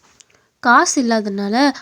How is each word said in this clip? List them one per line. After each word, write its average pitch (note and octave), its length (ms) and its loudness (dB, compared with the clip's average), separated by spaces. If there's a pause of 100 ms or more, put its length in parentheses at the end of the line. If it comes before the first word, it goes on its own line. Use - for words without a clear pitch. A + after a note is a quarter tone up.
(600)
காசு C4+ 440 2
இல்லாதனால A3 680 -2 (100)